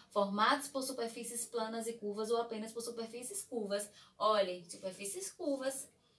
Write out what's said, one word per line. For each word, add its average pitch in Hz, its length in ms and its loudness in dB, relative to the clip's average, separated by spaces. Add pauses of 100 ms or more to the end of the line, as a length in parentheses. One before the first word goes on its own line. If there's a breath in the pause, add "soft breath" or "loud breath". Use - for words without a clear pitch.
Formados 214 580 4
por 269 140 -2
superfícies 233 640 -2
planas 226 420 -2
e 226 60 -2
curvas 208 360 -4
ou 233 120 4
apenas 220 320 -4
por 233 80 -4
superfícies 233 600 -6
curvas. 202 460 -2 (280 loud breath)
Olhem, 190 520 4
superfícies 190 640 -6
curvas. 269 560 -2 (320 soft breath)